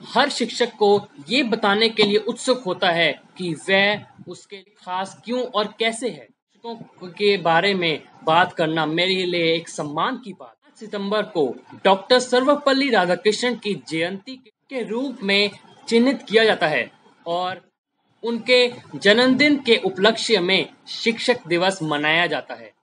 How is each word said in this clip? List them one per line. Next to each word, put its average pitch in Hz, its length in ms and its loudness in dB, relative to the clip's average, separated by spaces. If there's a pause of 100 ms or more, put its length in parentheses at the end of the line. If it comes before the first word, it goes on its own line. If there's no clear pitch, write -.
(140)
हर 269 160 4
शिक्षक 240 500 -4
को 202 280 2 (220)
ये 262 140 0
बताने 220 460 2
के 220 140 0
लिए 202 140 2
उत्सुक 254 460 -2
होता 180 260 0
है 165 320 0 (160)
कि 170 180 -6 (140)
वह 202 320 2 (260)
उसके 180 300 -18
खास 190 680 -10
क्यों 247 180 -4
और 208 360 -4
कैसे 226 300 -4
है। 143 160 -14
शिक्षकों - 500 -18 (320)
के 202 300 2
बारे 170 360 2
में 170 280 -2 (220)
बात 170 300 4
करना 160 320 0
मेरे 180 400 0
लिए 170 300 0
एक 165 140 -8
सम्मान 165 480 -6
की 196 160 -16
बात। 127 160 -20
पाँच - 300 -20
सितंबर 208 420 -6
को 156 340 -2 (300)
डॉक्टर 196 340 4
सर्वपल्ली 269 680 0
राधाकृष्णन 208 680 0
की 202 320 -6
जयंती 185 480 -6 (340)
के 254 140 -8
रूप 233 400 -6
में 202 280 2 (360)
चिन्हित 233 420 2
किया 220 160 4
जाता 180 220 2
है 127 240 -2 (360)
और 180 440 -6 (520)
उनके 240 500 0 (220)
जन्मदिन 208 640 4
के 226 280 0
उपलक्ष्य 202 540 0
में 180 300 0 (180)
शिक्षक - 600 -4
दिवस 175 360 0
मनाया 156 440 0
जाता 139 260 -6
है। 113 300 -20